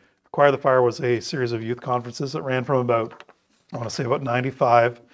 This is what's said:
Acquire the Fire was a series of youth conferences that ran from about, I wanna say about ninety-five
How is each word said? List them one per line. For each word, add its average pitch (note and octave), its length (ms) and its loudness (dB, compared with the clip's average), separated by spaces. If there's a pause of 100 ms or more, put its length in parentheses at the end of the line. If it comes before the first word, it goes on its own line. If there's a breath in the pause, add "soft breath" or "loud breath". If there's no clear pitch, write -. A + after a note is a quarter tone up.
(260)
Acquire C#3+ 260 4
the C3+ 60 -2
Fire B2+ 240 2
was A#2+ 180 0
a B2 200 0
series B2 320 -4
of A2+ 100 -4
youth A#2 180 -6
conferences B2 540 -6
that - 80 -6
ran B2+ 220 -2
from C3 160 0
about, A#2 440 -2 (480)
I C3 60 -8
wanna A#2 100 -6
say B2+ 160 -6
about C#3 180 0
ninety-five B2 800 2 (140)